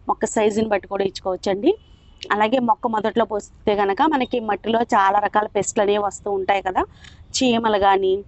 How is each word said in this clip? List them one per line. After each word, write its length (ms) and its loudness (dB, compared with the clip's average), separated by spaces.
మొక్క 180 -2
సైజుని 420 0
బట్టి 200 -2
కూడా 160 -4
ఇచ్చుకోవచ్చండి. 760 -2
అలాగే 280 2
మొక్క 280 0
మొదట్లో 380 0
పోస్తే 500 -4
కనుక 260 0
మనకి 380 0
మట్టిలో 420 -2
చాలా 380 2
రకాల 280 0
పెస్ట్లు 360 -2
అనేవి 200 2
వస్తూ 280 -6
ఉంటాయి 300 -2
కదా, 240 -2
చీమలు 480 0
కానీ 500 2